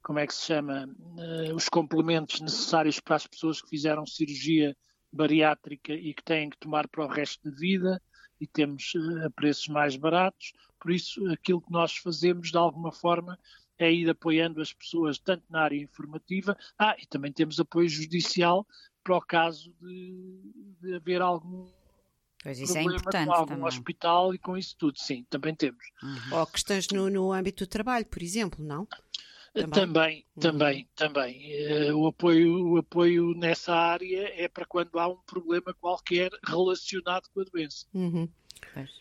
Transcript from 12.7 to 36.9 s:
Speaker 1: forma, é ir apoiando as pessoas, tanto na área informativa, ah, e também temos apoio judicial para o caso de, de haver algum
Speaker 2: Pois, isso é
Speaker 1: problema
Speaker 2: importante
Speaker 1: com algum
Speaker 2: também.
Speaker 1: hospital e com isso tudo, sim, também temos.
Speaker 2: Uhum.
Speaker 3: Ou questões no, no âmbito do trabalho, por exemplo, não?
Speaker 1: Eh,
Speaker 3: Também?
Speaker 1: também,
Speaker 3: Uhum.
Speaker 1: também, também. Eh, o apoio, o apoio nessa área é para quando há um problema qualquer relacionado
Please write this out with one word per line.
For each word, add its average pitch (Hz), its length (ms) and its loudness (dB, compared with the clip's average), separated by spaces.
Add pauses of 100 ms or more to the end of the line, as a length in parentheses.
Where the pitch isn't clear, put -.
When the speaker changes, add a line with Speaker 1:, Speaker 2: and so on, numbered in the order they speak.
Speaker 1:
forma, 175 460 0 (400)
é 165 140 4
ir 170 180 4
apoiando 160 500 0
as 151 120 -6
pessoas, 156 460 -2
tanto 180 300 -2
na 165 120 -2
área 147 200 0
informativa, 156 760 -6 (220)
ah, 208 200 2
e - 80 -20
também 143 260 -6
temos 156 280 0
apoio 170 280 2
judicial 170 800 0 (380)
para 185 120 2
o 170 40 2
caso 165 600 0
de, 185 600 -16 (400)
de 180 160 -6
haver 175 260 0
algum 180 440 -2 (800)
Speaker 2:
Pois, 135 140 -10
isso 151 120 -4
é 165 100 0
Speaker 1:
problema 180 180 0
Speaker 2:
importante 190 260 0
Speaker 1:
com 175 60 2
algum 170 220 4
Speaker 2:
também. 143 120 -4
Speaker 1:
hospital 175 680 2
e 180 40 -8
com 180 180 -8
isso 190 220 -10
tudo, 147 220 0
sim, 123 280 -6
também 156 260 -4
temos. 135 300 -2 (180)
Speaker 2:
Uhum. 131 360 -6
Speaker 3:
Ou 165 80 2
questões - 420 -2
no, 196 220 0
no 190 220 2
âmbito 190 320 -2
do 180 40 -8
trabalho, 226 380 -2
por - 160 -10
exemplo, 175 420 -4
não? 151 220 -6 (680)
Speaker 1:
Eh, 214 80 0
Speaker 3:
Também? 156 100 -2
Speaker 1:
também, 160 440 4 (200)
Speaker 3:
Uhum. 156 60 -14
Speaker 1:
também, 147 520 4
também. 143 580 -2
Eh, 147 400 2
o 151 140 4
apoio, 170 640 4
o 175 40 6
apoio 170 580 4
nessa 170 400 0
área 180 640 0
é 175 80 -2
para 170 180 -8
quando 170 320 -2
há 170 100 2
um 180 80 -4 (100)
problema 180 540 -4
qualquer 180 500 -2 (160)
relacionado 180 800 0 (100)